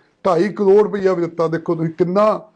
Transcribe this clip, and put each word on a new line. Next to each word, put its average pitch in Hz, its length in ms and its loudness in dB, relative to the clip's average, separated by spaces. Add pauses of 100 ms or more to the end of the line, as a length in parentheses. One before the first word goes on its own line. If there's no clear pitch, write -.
(260)
ਢਾਈ 185 240 2
ਕਰੋੜ 202 320 4
ਰੁਪਈਆ 190 320 0
ਵੀ 180 80 -2
ਦਿੱਤਾ। 165 260 -2
ਦੇਖੋ 165 280 -4
ਤੁਸੀਂ 160 180 -4
ਕਿੰਨਾ 185 320 0 (300)